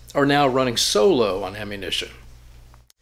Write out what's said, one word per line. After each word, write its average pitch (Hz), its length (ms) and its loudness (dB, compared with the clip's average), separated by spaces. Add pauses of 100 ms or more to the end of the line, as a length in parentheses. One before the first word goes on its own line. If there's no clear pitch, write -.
(140)
are 143 140 2
now 143 200 4
running 123 300 0
so 208 340 2
low 101 320 0
on 92 120 -8
ammunition. 101 540 -8 (920)